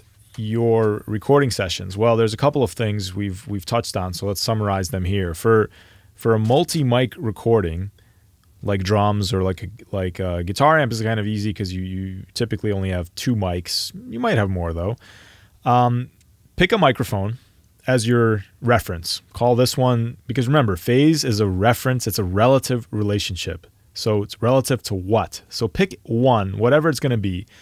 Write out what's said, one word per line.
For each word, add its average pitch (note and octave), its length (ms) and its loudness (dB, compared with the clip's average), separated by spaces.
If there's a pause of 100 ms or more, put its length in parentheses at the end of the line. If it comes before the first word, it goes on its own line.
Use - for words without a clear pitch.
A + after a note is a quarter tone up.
(360)
your A2+ 720 0
recording C3+ 440 2
sessions? F#2+ 460 -4
Well, A2+ 200 4
there's A2 180 2
a - 20 -6
couple C#3+ 260 0
of A2+ 80 0
things G#2 460 -4
we've, G2 320 -6
we've G2+ 180 -8
touched A#2 300 -2
on, F#2 180 -4
so G2 120 -8
let's G2+ 140 -4
summarize G2+ 500 -2
them F2+ 140 -4
here. F2+ 300 -2
For, A2+ 360 2 (440)
for A2+ 200 0
a A2 40 4
multi-mic B2+ 800 2
recording, G2+ 720 0 (720)
like G2 200 -2
drums G#2 500 2
or F#2+ 100 0
like F#2+ 220 -2
a, F#2+ 40 -12 (260)
like F#2 260 -4
a F2 240 -4
guitar C#3 340 2
amp B2+ 140 0
is A2+ 100 -4
kind A2 180 0
of G2+ 60 -4
easy G#2+ 260 -2
'cause F#2 200 -6
you, F#2 100 -6
you F#2+ 500 -8
typically G#2+ 400 -2
only F#2+ 180 -2
have F2+ 260 -4
two B2 200 -2
mics. F2+ 560 -4 (160)
You A3 100 -10
might A3+ 200 0
have G2+ 120 0
more F2 220 -4
though. F2 240 -4 (680)
Um, B2 460 2 (460)
pick F3+ 160 2
a A3+ 60 2
microphone A#2 600 0 (480)
as B2 220 2
your A2+ 360 2 (160)
reference. A2+ 600 0 (120)
Call B2 220 2
this B2 220 2
one, B2 400 0 (100)
because A#2+ 220 -2
remember, C3 260 4
phase C#3+ 480 2
is A#2 160 0
a G#2+ 80 2
reference. A2+ 640 0
It's G2+ 100 -4
a G#2+ 60 -2
relative A#2 640 2
relationship. G2+ 760 -4 (280)
So G#2 280 0
it's - 200 -10
relative B2+ 420 2
to G#2 100 -6
what? F#2+ 540 -2
So - 200 -4
pick - 340 -2
one, A2+ 560 0
whatever C#3+ 300 4
it's C#3 100 0
gonna B2+ 200 0
be. F#2+ 280 -4 (160)